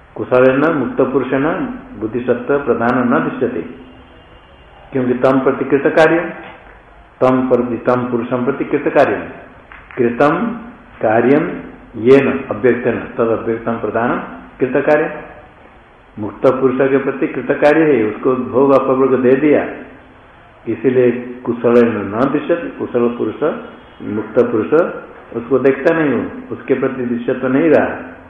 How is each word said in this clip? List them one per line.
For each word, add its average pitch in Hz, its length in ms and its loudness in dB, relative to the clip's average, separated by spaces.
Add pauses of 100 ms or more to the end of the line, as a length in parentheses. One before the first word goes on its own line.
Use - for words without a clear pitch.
(160)
कुशलेन 131 580 2
मुक्त 131 280 -2
पुरुषेण 135 420 0 (560)
बुद्धिसत्व 123 580 -2
प्रधान 123 560 0
न 156 60 2
दृश्यते, 135 420 -4 (1300)
क्योंकि 127 220 -2
तम 131 260 2
प्रति 127 260 0
कृत 143 220 0
कार्य, 165 320 4 (1000)
तम 127 280 2
प्रति, 120 280 0
तम 123 340 0
पुरुषम 120 340 -2
प्रति 135 200 -4
कृत 147 220 -2
कार्य, 104 420 0 (680)
कृतम 143 500 0 (540)
कार्यम 120 460 2 (480)
येन 123 560 4
अव्यक्तेन 113 480 0
तद - 280 -2
अव्यक्तम 113 460 -2
प्रधान 113 440 -2 (420)
कृत 135 260 0
कार्य। 151 380 0 (960)
मुक्त 101 280 -8
पुरुष 127 420 2
के 135 80 2
प्रति 135 300 -2
कृत 131 240 -6
कार्य 147 320 4
है, 135 200 4
उसको 107 320 0
भोग 131 380 2
अपभोग 131 480 2
दे 123 100 4
दिया, 139 380 2 (1000)
इसीलिए 123 440 2 (320)
कुशलेन 117 720 2
न 113 40 -2 (120)
दृश्यते, 160 360 -2
कुशल - 400 -2
पुरुष, 117 360 -4 (580)
मुक्त 107 440 -2
पुरुष 117 280 0 (600)
उसको 117 240 -2
देखता 135 380 2
नहीं 147 160 0
हूँ, 95 340 -6
उसके 120 260 -6
प्रति 123 320 -2
दृश्य 117 280 -4
तो 127 140 -4
नहीं 147 220 2
रहा। 107 440 0 (160)